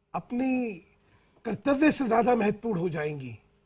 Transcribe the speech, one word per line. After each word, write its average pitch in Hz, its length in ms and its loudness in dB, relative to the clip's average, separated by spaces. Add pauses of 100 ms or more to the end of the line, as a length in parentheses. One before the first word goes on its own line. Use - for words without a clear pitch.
(140)
अपनी 240 680 -2 (640)
कर्तव्य 277 440 2
से 269 160 0
ज्यादा 233 260 4
महत्वपूर्ण 208 460 0
हो 180 80 0
जाएंगी, 147 500 -6 (280)